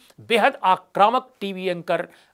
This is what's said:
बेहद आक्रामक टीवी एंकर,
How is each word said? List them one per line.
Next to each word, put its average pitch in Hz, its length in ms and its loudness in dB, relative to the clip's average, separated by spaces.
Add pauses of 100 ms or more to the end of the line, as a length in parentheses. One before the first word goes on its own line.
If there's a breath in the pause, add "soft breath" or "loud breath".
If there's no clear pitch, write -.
(200 soft breath)
बेहद 226 440 0
आक्रामक 208 760 0
टीवी 190 240 -8
एंकर, 170 440 -4 (260 soft breath)